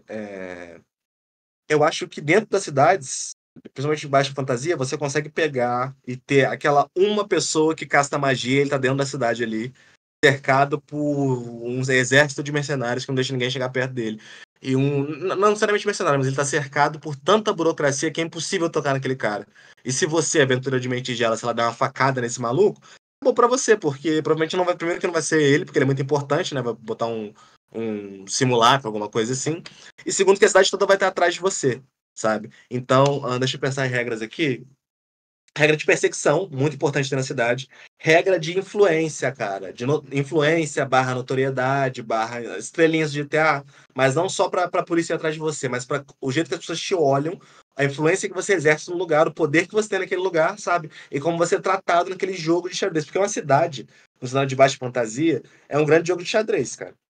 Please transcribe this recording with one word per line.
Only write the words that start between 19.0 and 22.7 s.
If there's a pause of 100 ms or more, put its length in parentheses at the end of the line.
cara. (380)
E
se
você,
aventura
de
mente
gela,
sei
lá,
der
uma
facada
nesse
maluco, (400)